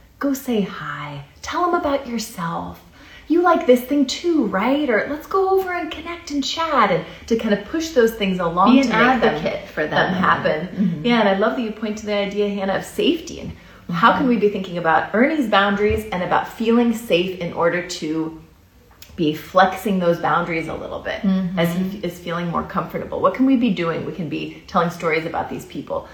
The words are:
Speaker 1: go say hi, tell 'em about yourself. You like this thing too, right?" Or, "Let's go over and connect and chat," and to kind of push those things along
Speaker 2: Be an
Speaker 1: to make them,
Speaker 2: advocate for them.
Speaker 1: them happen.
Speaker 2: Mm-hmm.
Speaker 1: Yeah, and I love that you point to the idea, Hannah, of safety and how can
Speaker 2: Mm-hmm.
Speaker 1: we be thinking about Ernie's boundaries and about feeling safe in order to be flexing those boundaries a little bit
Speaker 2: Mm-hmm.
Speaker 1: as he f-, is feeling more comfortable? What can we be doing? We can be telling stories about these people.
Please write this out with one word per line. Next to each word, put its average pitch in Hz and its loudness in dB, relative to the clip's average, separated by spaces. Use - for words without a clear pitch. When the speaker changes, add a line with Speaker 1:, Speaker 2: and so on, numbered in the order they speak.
Speaker 1:
go 277 0
say 240 -2
hi, 147 -8
tell 339 -2
'em 349 2
about 277 0
yourself. 170 -6
You 339 4
like 349 4
this 247 8
thing 285 2
too, 311 0
right?" 247 0
Or, 208 2
"Let's 302 -8
go 381 2
over 370 -2
and 339 -4
connect 330 -10
and 285 -2
chat," 285 2
and 165 0
to 233 2
kind 220 0
of 196 -2
push 320 -4
those 226 4
things 190 -2
along 180 4
Speaker 2:
Be 269 8
an 254 2
Speaker 1:
to 220 0
make 240 4
them, - 4
Speaker 2:
advocate - -4
for 156 -4
them. 151 -6
Speaker 1:
them 175 2
happen. 165 0
Speaker 2:
Mm-hmm. 175 0
Speaker 1:
Yeah, 233 4
and 202 4
I 190 4
love 226 0
that 262 -4
you 220 -4
point 214 -6
to 208 -12
the 208 -2
idea, 202 -2
Hannah, 196 -4
of - -4
safety - -2
and - -12
how 233 6
can 277 0
Speaker 2:
Mm-hmm. 262 2
Speaker 1:
we 233 4
be 202 4
thinking 185 -6
about 165 0
Ernie's 277 2
boundaries 208 2
and 175 -4
about - 0
feeling 233 2
safe 185 0
in 170 -6
order 170 0
to 160 -6
be 151 0
flexing 190 0
those 170 2
boundaries 165 -2
a - -8
little - -10
bit - -8
Speaker 2:
Mm-hmm. 185 0
Speaker 1:
as 170 0
he 185 -4
f-, - -10
is 175 -8
feeling 170 -6
more 156 -4
comfortable? - -6
What 190 2
can 262 2
we 269 6
be 226 2
doing? 165 -2
We - -8
can 156 -6
be 156 -8
telling 170 0
stories 160 -2
about - -6
these - -10
people. - -8